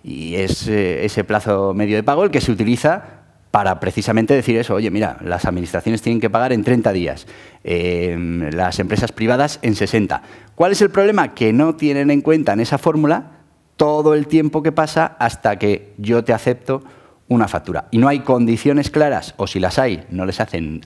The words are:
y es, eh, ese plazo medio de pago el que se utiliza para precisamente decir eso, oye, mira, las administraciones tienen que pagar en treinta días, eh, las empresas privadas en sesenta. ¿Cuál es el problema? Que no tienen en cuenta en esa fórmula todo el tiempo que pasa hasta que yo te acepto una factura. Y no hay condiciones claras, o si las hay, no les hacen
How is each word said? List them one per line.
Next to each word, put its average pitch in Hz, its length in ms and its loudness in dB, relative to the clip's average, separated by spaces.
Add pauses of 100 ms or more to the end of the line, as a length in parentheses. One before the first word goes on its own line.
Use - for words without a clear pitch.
y 80 320 -10
es, 95 320 -2
eh, 98 380 0
ese 107 180 -2
plazo 98 520 0
medio 107 200 0
de 110 60 0
pago 143 220 0
el 202 80 0
que 131 100 0
se 127 100 -2
utiliza 120 520 0 (480)
para 98 280 0
precisamente 110 540 0
decir 120 240 2
eso, 117 160 -2
oye, 107 160 -2
mira, 101 340 -2
las 87 220 -4
administraciones 90 560 -4
tienen 117 180 -2
que 107 120 0
pagar 123 220 0
en 110 100 0
treinta 120 280 2
días, 85 360 -4 (360)
eh, 85 880 -4
las 90 280 -2
empresas 104 320 -2
privadas 123 500 0
en 113 140 0
sesenta. 101 480 -2 (320)
¿Cuál 175 160 2
es 196 100 2
el 202 80 4
problema? 196 460 2
Que 110 180 2
no 156 220 4
tienen 143 340 0
en 143 120 4
cuenta 156 320 2
en 110 80 0
esa 135 180 -2
fórmula 156 640 0 (340)
todo 151 380 4
el 151 100 0
tiempo 156 380 2
que 156 80 2
pasa 156 480 0
hasta 113 400 -2
que 101 400 -2
yo 113 240 0
te 117 100 2
acepto 131 500 -2 (440)
una 113 200 2
factura. 85 440 -6
Y 117 80 2
no 131 80 4
hay 143 140 0
condiciones 127 680 2
claras, 147 480 0
o 101 80 -4
si - 140 -6
las 90 180 -2
hay, 110 320 0
no 90 160 -6
les 95 140 -6
hacen 80 460 -6